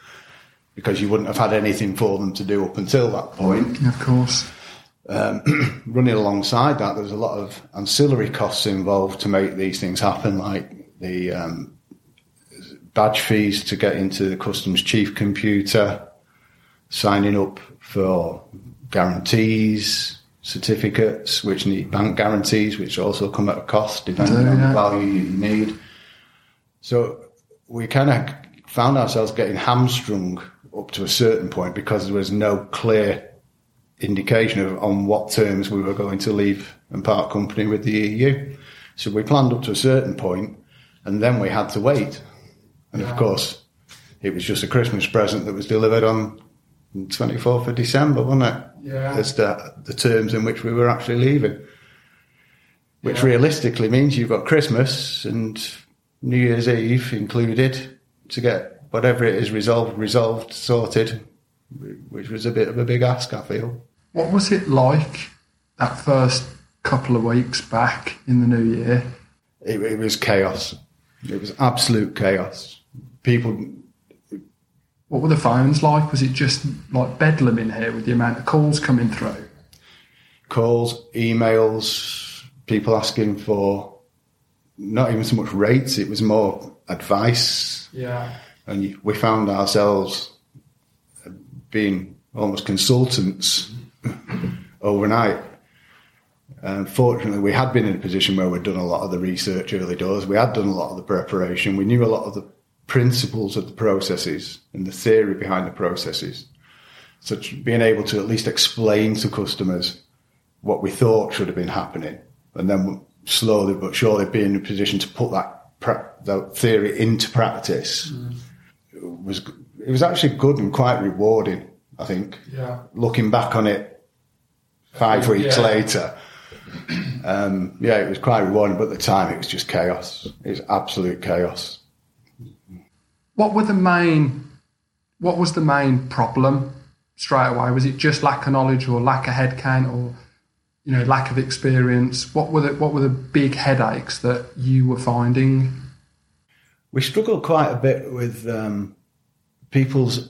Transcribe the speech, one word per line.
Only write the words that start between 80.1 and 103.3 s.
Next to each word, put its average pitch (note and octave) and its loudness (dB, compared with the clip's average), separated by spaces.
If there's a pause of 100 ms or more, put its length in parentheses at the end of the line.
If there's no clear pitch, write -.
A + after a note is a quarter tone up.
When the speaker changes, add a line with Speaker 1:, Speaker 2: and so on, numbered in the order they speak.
Speaker 1:
Calls, A#2 0 (140)
emails, A2 0 (220)
people A2 2
asking G#2+ -2
for G2+ -2 (840)
not A#2 0
even A2 0
so B2 0
much G#2+ -2
rates, A#2+ 2
it G2 -2
was G#2+ -4
more G#2+ 0 (140)
advice. - 0
Speaker 2:
Yeah. B2 -8 (320)
Speaker 1:
And G2 -4
we G#2 0
found A2 2
ourselves G2 2 (1400)
being G2 -2 (180)
almost G#2 -4
consultants G2+ 0 (320)
<laughs> - -10
overnight. G#2 2 (1200)
And G2 -6
fortunately, A2+ 2
we G2+ 2
had C3 0
been A2+ 4
in F#2+ 0
a F2+ -6
position F#2+ 0
where F#2 2
we'd F2 -4
done F#2 -2
a F2+ -2
lot F2 -2
of F#2+ -6
the F2+ -2
research F#2 -4
early F2+ -4
doors. F#2+ -2
We G2 0
had G#2+ 4
done G#2 0
a G2 0
lot E2+ -4
of F#2 -10
the F2+ -12
preparation. F2+ -2
We G2 0
knew A#2+ 4
a A2+ 4
lot A2 0
of G#2 -8
the G2+ -10 (420)
principles A#2 0